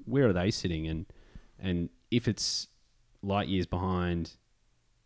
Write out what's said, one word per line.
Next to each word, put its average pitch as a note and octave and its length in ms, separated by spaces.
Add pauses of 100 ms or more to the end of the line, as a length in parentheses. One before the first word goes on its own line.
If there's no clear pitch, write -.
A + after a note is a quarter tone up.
where B2+ 220
are G2 60
they F2+ 180
sitting? D#2+ 360
And, D#2+ 180 (540)
and F2 300 (220)
if A#2 160
it's - 400 (540)
light G2 260
years F2+ 180
behind F2+ 680 (760)